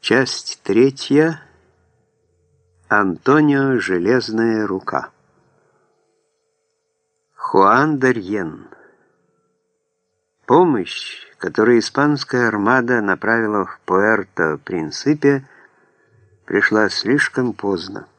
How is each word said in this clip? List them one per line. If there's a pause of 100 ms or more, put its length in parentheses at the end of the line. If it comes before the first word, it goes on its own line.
(120)
Часть
третья. (1500)
Антонио
Железная
Рука. (2250)
Хуан
Дарьен. (1800)
Помощь, (100)
которую
испанская
армада
направила
в
Пуэрто-Принсипе, (1000)
пришла
слишком
поздно. (100)